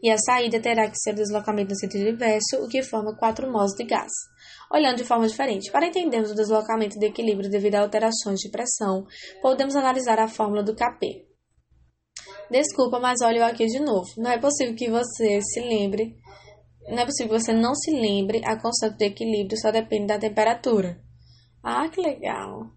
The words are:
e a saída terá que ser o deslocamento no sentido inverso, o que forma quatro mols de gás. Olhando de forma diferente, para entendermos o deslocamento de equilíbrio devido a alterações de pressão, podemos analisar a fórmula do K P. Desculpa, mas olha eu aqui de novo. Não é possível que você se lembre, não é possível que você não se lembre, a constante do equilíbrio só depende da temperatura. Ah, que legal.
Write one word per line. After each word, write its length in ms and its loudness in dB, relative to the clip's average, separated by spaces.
e 80 4
a 80 4
saída 420 2
terá 300 2
que 80 -10
ser 140 -4
o 60 -4
deslocamento 520 -2
no 80 -4
sentido 320 -2
inverso, 540 0
o 40 -6
que 140 0
forma 340 -4
quatro 360 -2
mols 220 2
de 100 -8
gás. 280 -2
Olhando 240 4
de 60 -4
forma 240 2
diferente, 440 -2
para 140 2
entendermos 460 0
o 40 -6
deslocamento 640 0
de 80 0
equilíbrio 460 0
devido 240 2
a 60 4
alterações 580 0
de 100 -8
pressão, 560 -2
podemos 320 2
analisar 420 2
a 100 2
fórmula 360 -2
do 120 -2
K 240 0
P. 260 -6
Desculpa, 500 2
mas 220 2
olha 180 4
eu 60 6
aqui 200 2
de 140 0
novo. 280 2
Não 140 0
é 80 2
possível 360 2
que 140 -2
você 520 2
se 200 -4
lembre, 540 0
não 100 -4
é 60 4
possível 280 -2
que 100 2
você 100 0
não 220 2
se 160 -4
lembre, 540 0
a 140 -2
constante 380 -2
do 60 0
equilíbrio 560 -2
só 120 0
depende 360 0
da 100 0
temperatura. 840 0
Ah, 260 -2
que 100 -8
legal. 640 -4